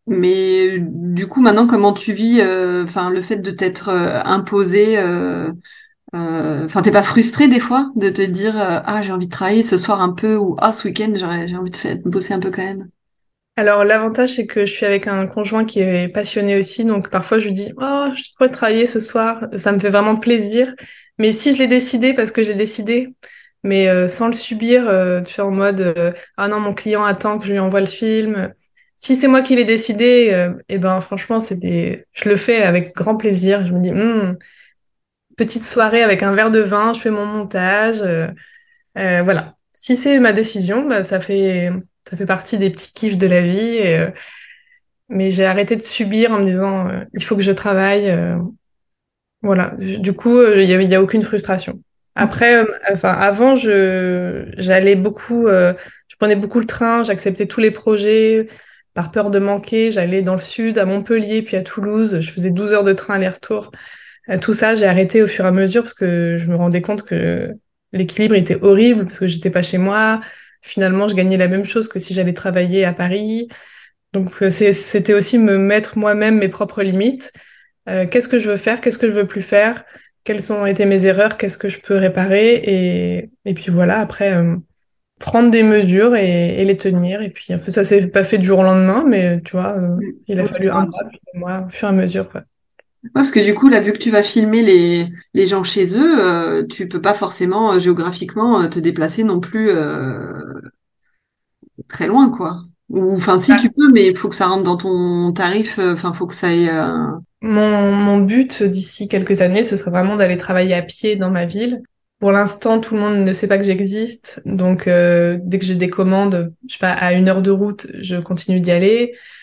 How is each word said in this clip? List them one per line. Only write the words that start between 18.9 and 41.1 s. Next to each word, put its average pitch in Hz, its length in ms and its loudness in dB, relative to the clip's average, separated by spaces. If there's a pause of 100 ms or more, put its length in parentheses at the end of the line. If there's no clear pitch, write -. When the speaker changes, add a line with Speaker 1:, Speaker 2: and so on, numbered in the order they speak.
Speaker 2:
soir », 226 480 -2 (120)
ça 202 140 0
me 202 60 2
fait 202 120 0
vraiment 214 260 2
plaisir. 233 580 0 (440)
Mais 220 140 2
si 220 200 0
je 269 60 0
l'ai 262 80 2
décidé, 254 480 2
parce 220 180 -2
que 226 100 0
j'ai 214 120 -2
décidé, 226 600 -4 (480)
mais, 196 280 2
euh, 180 180 2
sans 226 200 -2
le 233 40 -2
subir, 233 560 0
euh, 185 320 0
tu 180 140 -12
sais, 202 80 -4
en 196 80 -2
mode, 196 320 0
euh, « 175 300 0 (260)
Ah 202 100 -2
non, 208 120 -2
mon 208 120 -4
client 208 320 -2
attend 208 340 -2
que 214 60 -10
je 196 80 -4
lui 202 60 0
envoie 190 220 0
le 196 60 0
film ». 214 680 -4 (420)
Si - 200 0
c'est 269 120 2
moi 262 140 6
qui 262 120 2
l'ai 240 100 2
décidé, 226 680 2
euh, 180 220 0 (160)
eh 196 80 -4
ben, 185 220 0
franchement, 202 380 -6
c'est 220 200 -6
des... 175 560 -4
je - 160 -2
le 202 60 4
fais 226 260 2
avec 175 320 0
grand 220 220 -2
plaisir. 196 500 0
Je 175 80 -2
me 180 80 0
dis, « 180 100 0
Hmm, 208 400 0 (1040)
petite 226 300 -4
soirée 226 360 2
avec 196 200 2
un 196 100 0
verre 220 180 2
de 220 100 4
vin, 208 340 0
je 226 60 -10
fais 226 100 -2
mon 208 160 -4
montage, 208 760 -2
euh, 165 280 -2 (680)
euh, 185 260 0
voilà. » 180 340 -2 (180)
Si - 220 -2
c'est 277 240 2
ma 233 120 4
décision, 214 540 -2
bah, 226 160 -2
ça 190 180 -4